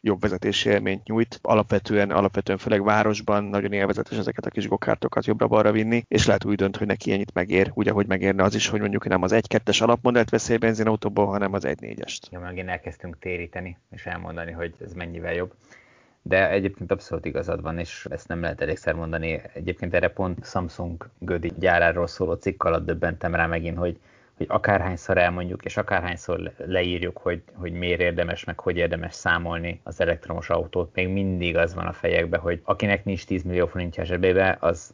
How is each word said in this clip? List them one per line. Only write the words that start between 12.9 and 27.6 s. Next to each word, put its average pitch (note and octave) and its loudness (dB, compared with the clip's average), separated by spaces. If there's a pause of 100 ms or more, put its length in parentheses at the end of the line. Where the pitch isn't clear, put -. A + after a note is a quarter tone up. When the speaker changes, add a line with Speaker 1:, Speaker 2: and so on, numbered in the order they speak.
Speaker 2:
téríteni, F2+ -8 (140)
és G2+ -16
elmondani, E2+ -8
hogy E2+ -8 (120)
ez E2 -16
mennyivel E2+ -8
jobb. F2+ -4 (680)
De F#2 4
egyébként F#2+ 0
abszolút - -4
igazad E2 -2
van, D#2+ -6
és - -8
ezt - -10
nem E2+ -4
lehet E2 -4
elégszer D2+ -2
mondani. D#2+ -4 (120)
Egyébként F2 -6
erre F2+ 4
pont F2+ -4
Samsung E2+ -6 (100)
Gödi F2 -4
gyáráról E2+ 4
szóló E2+ -2
cikk - -2
alatt E2 2
döbbentem E2+ -2
rá E2 2
megint, E2 -4
hogy, F2 -4 (380)
hogy - -4
akárhányszor F#2 2
elmondjuk, F2 0
és - -6
akárhányszor F2+ -2
le-, E2+ -8 (120)
leírjuk, F2+ -2
hogy, F2 -4 (120)
hogy F2+ -8